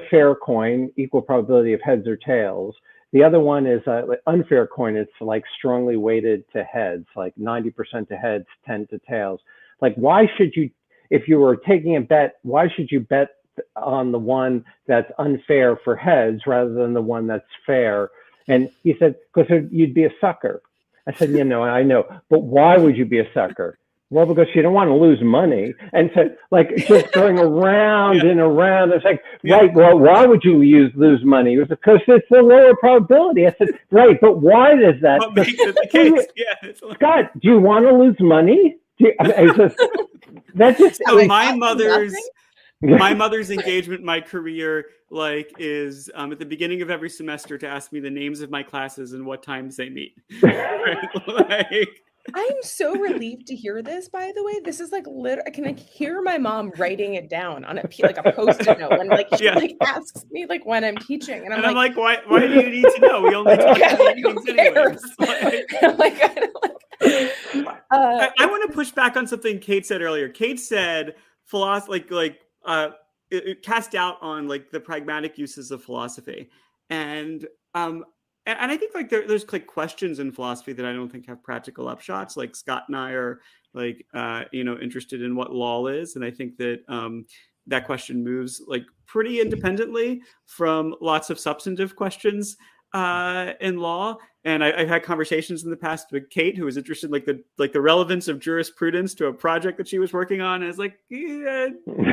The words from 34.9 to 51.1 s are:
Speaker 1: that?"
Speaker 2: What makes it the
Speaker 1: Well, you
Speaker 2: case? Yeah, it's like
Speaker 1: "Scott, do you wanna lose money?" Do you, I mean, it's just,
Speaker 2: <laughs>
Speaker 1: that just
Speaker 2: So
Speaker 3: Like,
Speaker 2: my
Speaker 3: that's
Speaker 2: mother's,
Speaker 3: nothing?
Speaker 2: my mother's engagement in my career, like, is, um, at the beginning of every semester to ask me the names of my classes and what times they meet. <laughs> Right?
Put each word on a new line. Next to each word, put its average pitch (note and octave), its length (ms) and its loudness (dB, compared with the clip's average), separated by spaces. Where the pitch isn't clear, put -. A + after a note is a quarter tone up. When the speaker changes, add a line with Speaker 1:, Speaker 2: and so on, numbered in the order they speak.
Speaker 1:
that?" D#3 180 4
Speaker 2:
What A3 160 -4
makes G#3 180 2
it G#3+ 220 0
the - 180 0
Speaker 1:
Well, D#4+ 120 6
you D#4+ 100 6
Speaker 2:
case? C4 200 0
Yeah, G#3+ 340 -8
it's - 140 -20
like - 140 -16
Speaker 1:
"Scott, D4 420 2
do F3+ 80 0
you A3+ 120 8
wanna A3 380 6
lose B3 220 6
money?" F#3 580 4
Do B3 60 6
you, G#3+ 140 4
I E3 40 2
mean, - 140 2
it's F3 200 6
just, G3+ 200 4
Speaker 2:
<laughs> - 400 -20
Speaker 1:
that A#3+ 220 4
just F4 300 4
Speaker 2:
So A#3 80 4
Speaker 3:
Like, G#3 120 4
Speaker 2:
my G#3 180 2
Speaker 3:
that's B3+ 120 -2
Speaker 2:
mother's, G#3+ 560 0
Speaker 3:
nothing? - 180 6
Speaker 2:
my G3 140 4
mother's G#3+ 360 -2
engagement F#3 520 -6
in F3 40 -16
my E3 140 -4
career, D#3+ 680 -10
like, D3+ 480 -8
is, D3 580 -10
um, D3 180 -12
at D3 60 -18
the D#3+ 60 -14
beginning E3+ 360 -10
of E3+ 80 -10
every E3 200 -10
semester D3+ 480 -16
to D3 100 -14
ask C#3 260 -16
me D3 80 -12
the C#3 80 -14
names C#3+ 320 -12
of C#3+ 80 -16
my C#3+ 120 -12
classes C3+ 520 -14
and C3 120 -16
what C3 160 -16
times C3+ 360 -16
they B2+ 120 -12
meet. - 260 -18
<laughs> G#3+ 120 -6
Right? - 560 -2